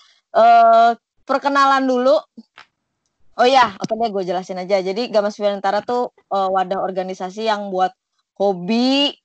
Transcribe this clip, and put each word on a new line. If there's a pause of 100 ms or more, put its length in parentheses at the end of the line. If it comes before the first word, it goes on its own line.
(320)
eh, (320)
perkenalan
dulu. (1160)
Oh
iya,
oke
deh,
gue
jelasin
aja.
Jadi,
Gamaspi
Wanantara
tuh, (160)
eh,
wadah
organisasi
yang
buat (420)
hobi. (120)